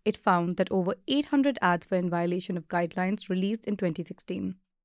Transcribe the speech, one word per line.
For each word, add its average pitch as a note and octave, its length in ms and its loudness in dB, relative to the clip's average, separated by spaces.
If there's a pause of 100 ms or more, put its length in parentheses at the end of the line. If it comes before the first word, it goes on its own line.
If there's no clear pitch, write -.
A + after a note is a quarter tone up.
it G#3 100 2
found F3 400 2
that F#3 160 0
over F#3+ 240 0 (140)
eight C#4+ 160 2
hundred C#4 360 2
ads F3 300 2
were F#3+ 60 4
in F3+ 120 0
violation F3 460 -2
of E3+ 140 -8
guidelines F#3 580 -2
released G3 380 -2
in G#3 100 -2
twenty F3+ 260 -2
sixteen. F#3+ 540 -8 (300)